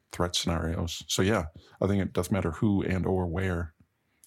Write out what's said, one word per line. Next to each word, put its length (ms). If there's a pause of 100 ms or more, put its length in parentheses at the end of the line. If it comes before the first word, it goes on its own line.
(120)
threat 240
scenarios. 720
So 140
yeah, 220 (360)
I 60
think 160
it 100
does 180
matter 200
who 320
and 240
or 200
where. 460 (540)